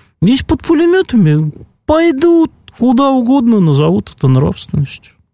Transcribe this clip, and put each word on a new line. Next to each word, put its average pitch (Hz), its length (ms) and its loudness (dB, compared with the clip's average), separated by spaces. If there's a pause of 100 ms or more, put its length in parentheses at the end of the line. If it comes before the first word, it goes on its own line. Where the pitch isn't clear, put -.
(220)
Здесь 240 220 0
под - 180 -4
пулемётами 240 920 0 (320)
пойдут 330 680 0 (260)
куда 254 320 0
угодно, 240 520 0
назовут 160 560 0
это 139 100 -2
нравственностью. - 840 -4 (200)